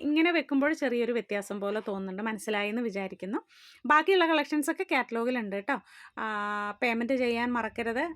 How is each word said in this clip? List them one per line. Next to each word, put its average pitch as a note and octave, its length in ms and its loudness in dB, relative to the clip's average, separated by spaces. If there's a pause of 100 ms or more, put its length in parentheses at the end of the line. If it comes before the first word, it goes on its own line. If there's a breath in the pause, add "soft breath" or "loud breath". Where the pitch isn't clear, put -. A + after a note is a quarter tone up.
ഇങ്ങനെ D#4+ 300 4
വെക്കുമ്പോൾ D4 420 2
ചെറിയൊരു A#3+ 380 0
വ്യത്യാസം G3+ 480 -4
പോലെ G3+ 280 -2
തോന്നുന്നുണ്ട്. G3 340 -4
മനസ്സിലായെന്ന് G#3+ 600 -2
വിചാരിക്കുന്നു. G3 580 -4 (440 loud breath)
ബാക്കിയുള്ള D#4 420 6
കളക്ഷൻസൊക്കെ D#4 640 2
കാറ്റലോഗിലുണ്ട് A#3 720 0
ട്ടോ. C#4 160 -2 (400 loud breath)
ആ, A3+ 80 -4 (560)
പേയ്മെന്റ് A#3 320 2
ചെയ്യാൻ A#3+ 380 0
മറക്കരുത്, A#3 520 -2 (120)